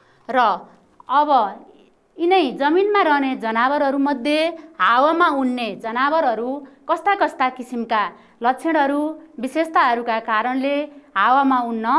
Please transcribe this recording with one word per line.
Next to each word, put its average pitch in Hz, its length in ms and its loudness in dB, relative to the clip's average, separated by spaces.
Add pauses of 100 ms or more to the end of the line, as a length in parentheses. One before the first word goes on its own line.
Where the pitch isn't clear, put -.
(300)
र 247 100 0 (640)
अब 294 260 0 (880)
यिनै 349 260 2 (120)
जमिनमा 381 460 2
रहने 285 300 2 (120)
जनावरहरूमध्ये 277 960 0 (400)
हावामा 285 560 4
उड्ने 247 320 -2 (160)
जनावरहरू 247 680 -2 (400)
कस्ता 339 320 0
कस्ता 294 260 0 (120)
किसिमका 233 440 -4 (380)
लक्षणहरू, 285 600 0 (400)
विशेषताहरूका 254 760 0 (120)
कारणले 254 460 -2 (420)
हावामा 254 400 4 (120)
उड्न 226 180 -4 (120)